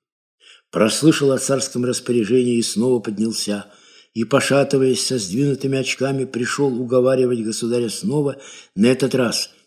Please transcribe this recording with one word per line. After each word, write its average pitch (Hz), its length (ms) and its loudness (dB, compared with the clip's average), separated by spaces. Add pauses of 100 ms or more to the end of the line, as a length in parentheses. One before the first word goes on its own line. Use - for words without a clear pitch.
(680)
Прослышал 139 640 2
о 131 60 0
царском 123 480 -2
распоряжении 120 720 0
и 117 40 2
снова 120 380 0
поднялся. 104 720 -4 (460)
И, 113 60 -2
пошатываясь 131 840 2
со 131 140 -2
сдвинутыми 135 580 -2
очками, 131 480 -2
пришёл 123 560 -2
уговаривать 127 600 2
государя 117 440 -2
снова, 135 540 -4 (320)
на 104 140 4
этот 127 260 2
раз 123 380 -2 (160)